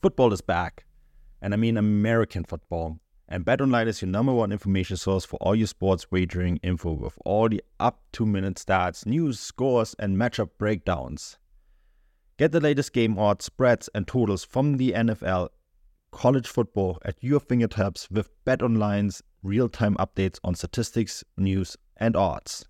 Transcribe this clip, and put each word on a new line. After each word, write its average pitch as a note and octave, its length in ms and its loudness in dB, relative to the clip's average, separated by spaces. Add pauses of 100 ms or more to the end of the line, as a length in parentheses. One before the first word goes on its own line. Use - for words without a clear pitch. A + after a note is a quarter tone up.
Football B2+ 320 4
is F#2+ 80 -2
back, - 460 -2 (560)
and G2+ 100 -2
I G#2 60 0
mean A2+ 180 2
American G#2+ 640 2
football. E2 560 -8 (300)
And F2+ 160 -6
BetOnline B2 420 2
is A2+ 140 -4
your F#2+ 80 -4
number A2+ 240 2
one A2+ 180 2
information F#2+ 460 -2
source F#2+ 300 0
for - 160 -12
all G2 120 2
your A2 120 2
sports F#2+ 440 -2
wagering F2+ 520 0
info F2 300 -2
with B1+ 340 -8
all A2 240 2
the G#2+ 120 -2 (160)
up-to-minute G2 760 -2
stats, F2+ 500 -2
news, C3+ 340 -2
scores, B2 600 -2
and G2 180 -2
matchup A2 400 0
breakdowns. F2 800 -4 (1000)
Get D#3 120 4
the E3 100 2
latest D3 340 0
game A2 240 2
odds, G#2 260 2
spreads, - 500 0
and G#2 140 -4
totals G#2 340 0
from C#3 360 0
the B2+ 160 0
N A2+ 160 2
F G#2+ 120 -6
L, F2+ 280 -2 (640)
college B2+ 360 2
football G2 560 -2
at - 180 -8
your C#3 160 2
fingertips A2 720 -2
with G2+ 200 -2 (160)
BetOnline's G#2+ 760 0 (200)
real-time G#2 540 0
updates F#2+ 460 -2
on F2+ 120 -2
statistics, - 680 -4 (140)
news, F#2+ 400 -2 (220)
and A2+ 180 0
odds. - 540 -2